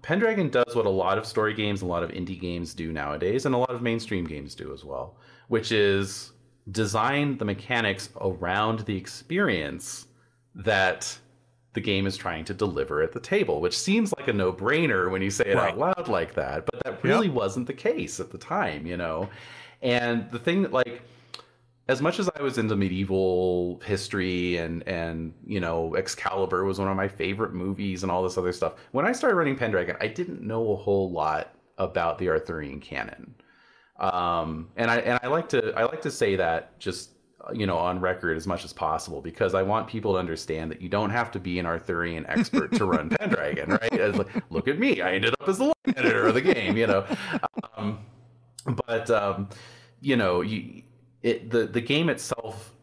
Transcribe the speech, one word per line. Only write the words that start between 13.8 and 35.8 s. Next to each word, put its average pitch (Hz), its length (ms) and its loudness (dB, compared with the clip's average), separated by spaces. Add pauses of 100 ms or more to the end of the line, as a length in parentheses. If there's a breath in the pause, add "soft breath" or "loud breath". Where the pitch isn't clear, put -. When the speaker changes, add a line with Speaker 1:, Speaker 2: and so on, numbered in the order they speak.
Speaker 1:
like - 120 -4
a 120 40 2
no-brainer 98 760 2
when 95 100 0
you 98 100 2
say 113 140 2
it 98 120 4
Speaker 2:
Right. - 160 4
Speaker 1:
out - 60 -6
loud 180 300 0
like 85 260 0
that, 69 320 -2
but - 160 -6
that - 220 -8
really 165 220 4
Speaker 2:
Yep. 143 100 0
Speaker 1:
wasn't 113 300 -2
the 135 80 -6
case - 460 -4
at - 100 -8
the - 80 -14
time, 90 480 -4
you 87 100 -4
know? 85 320 -2 (540 loud breath)
And 120 480 0
the 120 80 -8
thing 175 240 2
that, 120 100 0
like, 123 300 0 (840 loud breath)
as 131 120 2
much 165 200 0
as 185 160 2
I 143 60 -4
was 135 140 0
into 110 200 2
medieval 92 1080 2
history 90 720 0
and, 82 280 -4
and, 82 480 -4 (100)
you 104 140 -4
know, 82 380 0
Excalibur 95 680 0
was 95 140 0
one 98 80 0
of 98 100 0
my 98 120 0
favorite 98 440 -2
movies 95 520 -4
and 92 80 0
all 92 100 2
this 92 160 0
other 90 140 2
stuff, 82 220 -2 (180 loud breath)
when 143 140 2
I 226 40 4
started 247 260 2
running 143 200 2
Pendragon, 98 440 0
I 107 60 0
didn't 175 340 -6
know 110 320 0
a 98 40 2
whole 98 340 2
lot 78 420 0 (260)
about 82 400 0
the 92 100 0
Arthurian 78 500 0
canon. - 560 -10 (640 soft breath)
Um, 87 800 0
and 117 120 2
I, 117 100 4
and 120 240 2
I 123 40 -6
like 160 220 0
to, 113 280 2
I 113 60 2